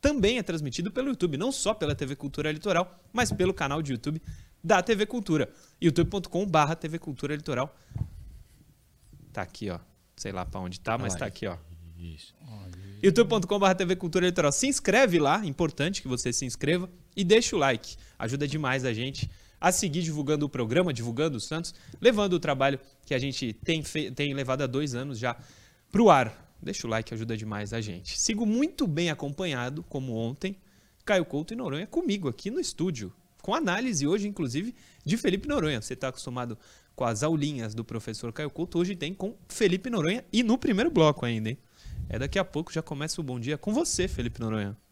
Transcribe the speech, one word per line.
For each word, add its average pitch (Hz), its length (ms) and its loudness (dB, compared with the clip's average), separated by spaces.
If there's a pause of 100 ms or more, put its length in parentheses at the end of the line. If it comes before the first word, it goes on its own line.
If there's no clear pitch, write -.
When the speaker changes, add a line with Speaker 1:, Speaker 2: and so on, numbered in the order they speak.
Speaker 1:
também 254 380 4
é 208 40 -2
transmitido 165 480 -4
pelo 262 180 -2
YouTube, 175 280 0
não 226 160 -2
só 214 220 0
pela 147 200 -2
T 143 120 -4
V 139 100 -6
Cultura 147 340 -4
Litoral, 175 480 0 (140)
mas 233 180 2
pelo 185 220 2
canal 151 300 0
de 139 100 -2
YouTube 147 300 -4 (420)
da 175 180 6
T 226 120 2
V 202 100 2
Cultura, 180 460 0 (280)
youtube 165 300 4
ponto 196 220 -4
com 190 160 0
barra 156 280 4
T 160 140 -8
V 160 100 -6
Cultura 147 380 -6
Litoral. 143 400 -4 (1600)
Tá 107 80 -4
aqui, 98 260 -8
ó. 87 100 -6 (380)
Sei - 160 -8
lá 90 140 -6
pra 92 140 -8
onde 92 200 -8
tá, 110 160 0
mas 120 160 -2
Speaker 2:
Olha 87 60 -6
Speaker 1:
tá - 80 -4
Speaker 2:
lá. - 20 -6
Speaker 1:
aqui, - 180 -8
ó. 87 120 -6 (400)
Speaker 2:
Isso. 82 360 -14 (680)
Speaker 1:
youtube 196 260 8
ponto 208 180 2
com 208 120 0
barra 190 160 6
T 185 100 0
V 185 120 2
Cultura 180 280 0
Litoral. 175 260 4
Se 170 160 0
inscreve 220 520 4
lá, 180 260 4
importante 160 560 -2
que - 80 -10
você 123 240 -2
se 131 140 -4
inscreva 175 420 -2 (260)
e 202 80 -2
deixa 214 320 4
o 190 40 2
like. 135 400 0 (200)
Ajuda 139 300 -2
demais 135 380 0
a 117 80 0
gente 131 360 -4 (300)
a 175 100 6
seguir 180 300 0
divulgando 151 460 0
o - 20 -4
programa, 139 420 2
divulgando 120 460 -2
o 104 40 -4
Santos, 165 340 -8 (260)
levando 208 320 6
o 170 80 2
trabalho 139 400 2 (240)
que - 80 -4
a 131 60 2
gente 127 340 -4
tem 160 300 -2
fe-, 143 280 -4
tem 143 220 -2
levado 135 300 0
há 135 40 2
dois 135 280 -2
anos 131 240 -6
já 120 180 -2 (540)
pro 214 180 8
ar. 131 320 6 (240)
Deixa - 220 -6
o 113 40 -4
like, 113 220 -2
ajuda 113 240 -4
demais 107 360 -6
a 113 80 -4
gente. 101 360 -8
Sigo 220 300 0
muito 262 400 0
bem 170 240 0
acompanhado, 143 720 -4
como 131 320 -6
ontem, 127 420 -4 (480)
Caio 190 200 4
Couto 156 280 -6
e 226 40 -8
Noronha 185 320 -4
comigo 208 400 -2
aqui 190 240 -6
no 349 80 -4
estúdio, 143 520 -4 (300)
com 190 100 -2
análise 214 540 0
hoje, 202 220 2
inclusive, 185 440 -4 (320)
de 185 120 2
Felipe 202 320 0
Noronha. 151 340 0
Você 127 140 -8
tá 135 100 -4
acostumado 123 500 -6 (380)
com 127 100 -2
as 113 200 0
aulinhas 143 500 0
do 113 100 -6
professor 113 480 -8
Caio 151 160 -6
Couto, 170 300 -4
hoje 180 160 2
tem 170 180 -6
com 196 220 -8 (140)
Felipe 190 420 2
Noronha 208 420 2
e 233 120 4
no 226 120 6
primeiro 254 320 4
bloco 156 380 6
ainda, 110 240 -2
hein? 135 80 -6 (500)
É - 80 -4
daqui 143 220 0
a 190 60 2
pouco, - 280 -6
já 160 80 -2
começa 156 400 -6
o 160 40 -4
bom 127 160 -4
dia 143 180 -2
com 208 160 -2
você, 247 320 2
Felipe 120 320 -4
Noronha. 107 380 -2 (160)